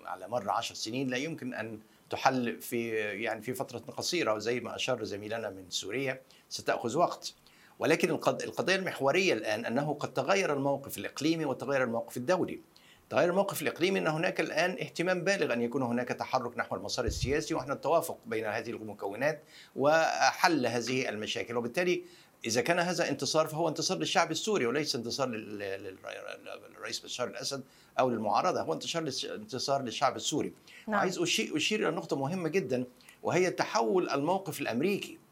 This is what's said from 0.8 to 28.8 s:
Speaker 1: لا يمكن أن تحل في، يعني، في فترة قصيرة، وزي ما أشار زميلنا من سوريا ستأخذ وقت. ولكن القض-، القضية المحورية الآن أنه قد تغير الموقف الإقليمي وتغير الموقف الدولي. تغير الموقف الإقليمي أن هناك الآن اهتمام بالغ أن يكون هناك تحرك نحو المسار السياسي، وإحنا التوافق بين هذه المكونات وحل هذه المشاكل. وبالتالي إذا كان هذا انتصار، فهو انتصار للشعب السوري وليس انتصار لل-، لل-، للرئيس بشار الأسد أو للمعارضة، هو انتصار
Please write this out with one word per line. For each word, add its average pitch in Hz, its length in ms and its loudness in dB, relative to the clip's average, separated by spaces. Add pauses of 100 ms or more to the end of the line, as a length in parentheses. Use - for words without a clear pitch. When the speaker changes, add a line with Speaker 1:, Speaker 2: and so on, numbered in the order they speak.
Speaker 1:
لا 127 100 0
يمكن 139 360 -6
أن 110 260 -8 (300)
تحل 123 520 0
في، 117 340 -4
يعني، 107 460 -2
في 127 120 -6
فترة 127 260 -6
قصيرة، 123 540 0
وزي 113 260 0
ما 110 160 -8
أشار 113 280 -2
زميلنا 104 460 -6
من 95 200 -12
سوريا 127 520 -4 (280)
ستأخذ - 480 0
وقت. - 360 2 (460)
ولكن 160 300 4
القض-، 131 340 2
القضية 135 320 0
المحورية 165 580 2
الآن 110 320 0
أنه 143 280 0
قد - 200 -4
تغير 165 400 2
الموقف 139 440 -2
الإقليمي 156 480 0
وتغير 131 380 0
الموقف 117 340 -2
الدولي. 143 420 0 (500)
تغير 151 200 4
الموقف 180 320 2
الإقليمي 180 380 2
أن 175 80 2
هناك 165 320 0
الآن 165 320 2
اهتمام 175 520 -2
بالغ 165 300 2
أن 120 80 0
يكون 120 220 0
هناك 120 240 0
تحرك 120 500 -2
نحو 117 180 -2
المسار 101 300 -2
السياسي، 151 480 0
وإحنا 139 200 -2
التوافق 156 520 2
بين 113 200 -2
هذه 110 240 -4
المكونات 110 760 -4 (320)
وحل 143 920 4
هذه 120 420 0
المشاكل. 107 480 -4
وبالتالي 175 460 0 (420)
إذا 117 160 2
كان 170 180 2
هذا 170 300 2
انتصار، 151 380 2
فهو 156 200 0
انتصار 160 300 -2
للشعب 160 340 2
السوري 160 340 0
وليس 139 300 0
انتصار 120 320 -2
لل-، 107 320 -6
لل-، 98 380 -6 (760)
للرئيس 101 280 -8
بشار - 280 -6
الأسد 131 360 -6 (360)
أو 131 100 6
للمعارضة، 113 520 2
هو 151 120 0
انتصار 151 380 -4